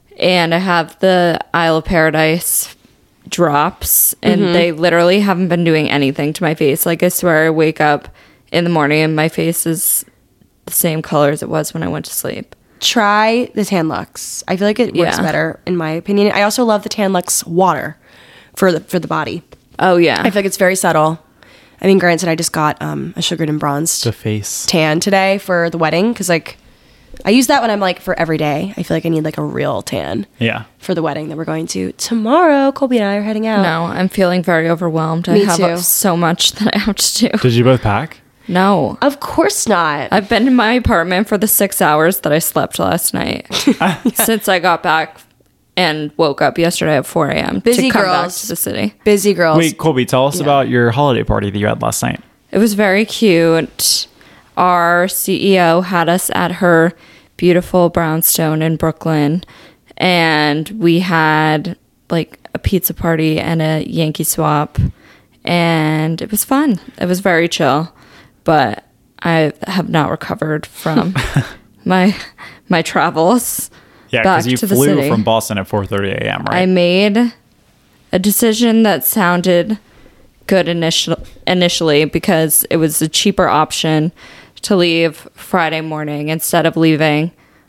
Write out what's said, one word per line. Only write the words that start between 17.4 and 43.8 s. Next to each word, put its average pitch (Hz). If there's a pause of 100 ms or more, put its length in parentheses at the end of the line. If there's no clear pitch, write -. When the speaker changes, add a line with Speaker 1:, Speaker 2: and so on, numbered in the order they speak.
Speaker 2:
water 165 (580)
for 185
the, 160
for -
the 160
body. 160 (360)
Speaker 1:
Oh, 180
yeah. 143
Speaker 2:
I 240
feel 196
like 196
it's 185
very 190
subtle. 160 (640)
I -
mean, 196
granted, 175
I 165
just 165
got, 151
um, 151
a 170
sugared 165
and 151
bronzed 151
Speaker 3:
The 113
face. -
Speaker 2:
tan 156
today 196
for 175
the 165
wedding, 170
'cause, 180
like, 165 (680)
I 196
use 247
that 277
when 226
I'm, 208
like, 185
for -
every 160
day. 151
I 180
feel 165
like 160
I -
need, 156
like, 156
a 151
real 143
tan 95 (120)
Speaker 3:
Yeah. 113 (160)
Speaker 2:
for -
the 165
wedding 151
that 151
we're 160
going 160
to 185
tomorrow. 277
Colby 254
and 208
I 202
are 208
heading 214
out. 214
Speaker 1:
No, 165
I'm 185
feeling 180
very 165
overwhelmed. 165
I 175
Speaker 2:
Me 202
Speaker 1:
have 180
Speaker 2:
too. 170
Speaker 1:
so 180
much 175
<laughs> -
that -
I -
have 202
to -
do. 220
Speaker 3:
Did 123
you 117
both 127
pack? 110 (280)
Speaker 1:
No. 180
Speaker 2:
Of 277
course -
not. 156
Speaker 1:
I've 196
been 226
in 262
my 226
apartment 185
for 208
the 214
six -
hours 160
that 151
I 156
slept -
last -
night - (360)